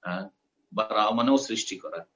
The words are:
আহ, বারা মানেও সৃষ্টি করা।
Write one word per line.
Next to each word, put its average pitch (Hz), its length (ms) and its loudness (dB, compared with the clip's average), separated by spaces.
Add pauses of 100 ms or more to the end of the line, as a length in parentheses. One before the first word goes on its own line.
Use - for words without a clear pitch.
আহ, 90 260 -6 (460)
বারা 110 380 2
মানেও 120 260 4
সৃষ্টি 113 400 -2
করা। - 280 -10 (100)